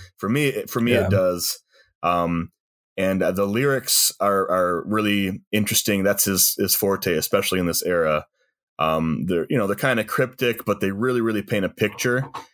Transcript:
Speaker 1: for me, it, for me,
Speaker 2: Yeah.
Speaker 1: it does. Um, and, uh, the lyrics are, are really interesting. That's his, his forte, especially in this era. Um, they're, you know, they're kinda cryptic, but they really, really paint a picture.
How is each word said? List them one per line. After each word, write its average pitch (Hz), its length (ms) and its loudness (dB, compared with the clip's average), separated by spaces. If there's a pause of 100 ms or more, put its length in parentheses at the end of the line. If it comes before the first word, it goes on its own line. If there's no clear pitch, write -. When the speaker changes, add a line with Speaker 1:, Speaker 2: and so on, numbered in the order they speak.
(180)
Speaker 1:
for 98 100 -4
me, 143 180 2
it, 104 240 -4
for 123 100 -4
me, 120 120 2
Speaker 2:
Yeah. 120 140 4
Speaker 1:
it 95 40 0
does. 90 500 0 (420)
Um, 87 480 -2 (460)
and, 95 260 0
uh, 90 100 2
the 98 140 0
lyrics 131 720 0
are, 98 300 2
are 90 360 0
really 104 560 0 (100)
interesting. 104 520 0
That's 101 200 2
his, 95 340 2
his 98 160 0
forte, 95 420 0
especially 95 440 0
in 90 60 0
this 85 160 -2
era. 80 440 0 (520)
Um, 80 480 0
they're, 85 240 0
you 143 80 2
know, 104 100 2
they're 101 80 -2
kinda 120 280 0
cryptic, 127 600 -2
but 104 160 -2
they 98 120 0
really, 120 280 0
really 110 220 0
paint 101 220 -2
a 87 40 -2
picture. 123 560 -2 (300)